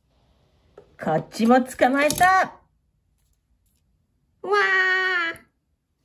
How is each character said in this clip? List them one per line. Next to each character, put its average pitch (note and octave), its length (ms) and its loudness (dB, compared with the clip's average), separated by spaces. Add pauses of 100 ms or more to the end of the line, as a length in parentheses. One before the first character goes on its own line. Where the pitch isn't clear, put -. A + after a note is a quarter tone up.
(1040)
こ - 140 -4
っ - 140 -4
ち A3 160 -4
も B3 160 6
捕 B3+ 280 0
ま C4 140 -2
え G3+ 40 0
た。 - 180 0 (2250)
わ F4+ 80 -8
ー。 - 20 0 (1500)